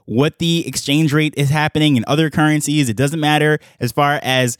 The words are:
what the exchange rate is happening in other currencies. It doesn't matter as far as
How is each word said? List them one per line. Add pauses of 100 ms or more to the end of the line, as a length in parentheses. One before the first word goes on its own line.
what
the
exchange
rate
is
happening
in
other
currencies.
It
doesn't
matter (200)
as
far
as